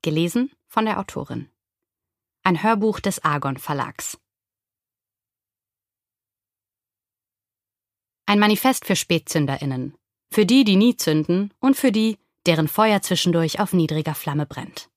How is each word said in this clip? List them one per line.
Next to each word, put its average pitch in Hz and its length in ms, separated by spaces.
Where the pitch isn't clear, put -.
Gelesen 170 500
von 220 200
der 208 140
Autorin. - 480
Ein 180 220
Hörbuch 214 360
des - 240
Argon 143 360
Verlags. - 600
Ein 202 140
Manifest 214 460
für 190 100
SpätzünderInnen. 139 1000
Für 214 160
die, 262 160
die 208 120
nie 226 220
zünden 175 600
und 262 160
für 254 160
die, 220 260
deren 160 200
Feuer 214 360
zwischendurch 165 560
auf 202 140
niedriger 156 420
Flamme 147 320
brennt. - 500